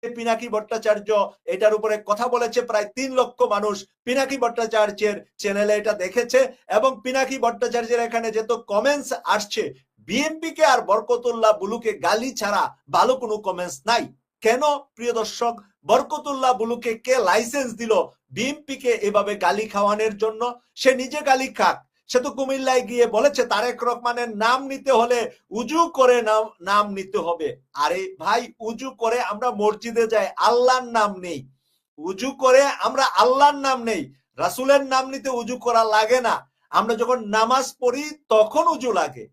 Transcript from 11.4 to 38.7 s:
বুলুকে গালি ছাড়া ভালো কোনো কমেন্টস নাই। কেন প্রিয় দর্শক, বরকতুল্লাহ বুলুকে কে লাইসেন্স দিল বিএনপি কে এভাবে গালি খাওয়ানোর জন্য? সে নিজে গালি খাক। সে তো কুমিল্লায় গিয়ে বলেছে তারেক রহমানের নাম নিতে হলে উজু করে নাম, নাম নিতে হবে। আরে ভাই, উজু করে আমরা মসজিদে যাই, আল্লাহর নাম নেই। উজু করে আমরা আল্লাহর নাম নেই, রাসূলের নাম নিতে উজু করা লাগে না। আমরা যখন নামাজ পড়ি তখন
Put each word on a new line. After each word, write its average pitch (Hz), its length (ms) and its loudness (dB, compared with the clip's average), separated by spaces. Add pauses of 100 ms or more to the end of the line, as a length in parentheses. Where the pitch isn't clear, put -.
বুলুকে 220 300 -4 (140)
গালি 226 240 0 (100)
ছাড়া 202 220 0 (340)
ভালো 208 160 4 (100)
কোনো 214 140 -4 (100)
কমেন্টস 180 320 -6 (120)
নাই। 233 140 2 (380)
কেন 240 200 2 (340)
প্রিয় 233 240 -4
দর্শক, 233 340 -4 (340)
বরকতুল্লাহ 269 720 0
বুলুকে 233 320 -4 (140)
কে 254 80 2 (140)
লাইসেন্স 240 420 0 (100)
দিল 226 120 -2 (440)
বিএনপি 269 460 -6
কে 240 100 0 (160)
এভাবে 202 240 0 (120)
গালি 202 200 0 (100)
খাওয়ানোর 208 480 0
জন্য? 220 200 -4 (380)
সে 262 100 4 (100)
নিজে 269 200 -6 (100)
গালি 262 280 2
খাক। 185 180 2 (340)
সে 247 140 2
তো 277 140 -2
কুমিল্লায় 262 520 0
গিয়ে 240 160 4 (100)
বলেছে 262 260 2 (100)
তারেক 240 260 -2 (100)
রহমানের 240 420 -4 (140)
নাম 247 140 4 (140)
নিতে 269 280 -2
হলে 240 180 2 (400)
উজু 269 220 -2 (180)
করে 247 180 6 (140)
নাম, 220 140 2 (240)
নাম 208 160 4 (140)
নিতে 190 280 -6
হবে। 165 220 -2 (340)
আরে 170 180 0 (220)
ভাই, 220 200 0 (260)
উজু 254 200 -8 (140)
করে 226 160 0 (140)
আমরা 226 160 -4 (120)
মসজিদে 226 520 0
যাই, 202 160 0 (200)
আল্লাহর 247 380 4 (120)
নাম 208 120 2 (140)
নেই। 160 160 -8 (580)
উজু 190 320 -6 (120)
করে 262 200 8 (240)
আমরা 262 180 2 (180)
আল্লাহর 277 440 6
নাম 262 120 2 (100)
নেই, 202 140 -2 (400)
রাসূলের 269 400 2 (100)
নাম 262 120 2 (100)
নিতে 262 160 -6 (100)
উজু 233 160 -8 (100)
করা 233 160 4 (120)
লাগে 220 340 4
না। 180 60 2 (440)
আমরা 220 240 0
যখন 247 160 0 (180)
নামাজ 254 300 2 (140)
পড়ি 247 240 0 (300)
তখন 214 300 4 (100)